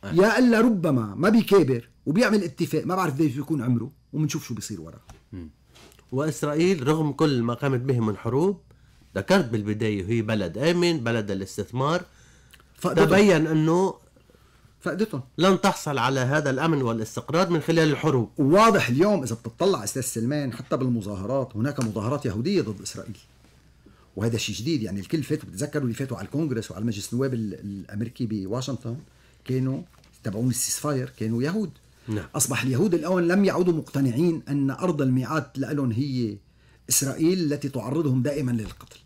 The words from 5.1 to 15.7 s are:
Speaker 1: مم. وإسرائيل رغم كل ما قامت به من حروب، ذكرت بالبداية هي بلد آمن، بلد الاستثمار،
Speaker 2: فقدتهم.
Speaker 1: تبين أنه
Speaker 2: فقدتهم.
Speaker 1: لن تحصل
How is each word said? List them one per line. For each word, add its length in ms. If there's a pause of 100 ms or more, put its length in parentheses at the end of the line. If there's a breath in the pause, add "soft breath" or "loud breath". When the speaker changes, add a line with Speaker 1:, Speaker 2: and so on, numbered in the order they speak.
Speaker 1:
مم. 160 (640 soft breath)
وإسرائيل 760
رغم 240
كل 300
ما 120
قامت 260
به 200
من 180
حروب، 440 (560 soft breath)
ذكرت 280
بالبداية 600
هي 160
بلد 360
آمن، 400
بلد 340
الاستثمار، 760 (680 soft breath)
Speaker 2:
فقدتهم. 300
Speaker 1:
تبين 420
أنه 460 (880 soft breath)
Speaker 2:
فقدتهم. 420 (160)
Speaker 1:
لن 240
تحصل 360